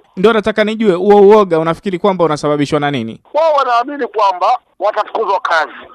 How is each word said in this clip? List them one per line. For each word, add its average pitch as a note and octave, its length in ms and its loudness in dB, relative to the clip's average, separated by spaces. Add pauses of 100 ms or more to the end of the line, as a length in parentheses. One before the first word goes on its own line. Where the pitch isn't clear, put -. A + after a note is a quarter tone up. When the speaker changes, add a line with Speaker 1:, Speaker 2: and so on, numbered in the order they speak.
(180)
Speaker 1:
Ndio G#3 160 2
nataka G#3+ 300 -2
nijue, G#3+ 320 0
huo G3+ 260 4
uoga G3 380 6
unafikiri E3 400 -4
kwamba F3+ 260 0
unasababishwa D3 540 -2
na C#3+ 120 -2
nini? A2+ 300 -8 (120)
Speaker 2:
Wao D#4 200 2
wanaamini C4 540 -2
kwamba G3 520 0 (200)
watafukuzwa G#3 600 -2
kazi, D3+ 320 -2 (240)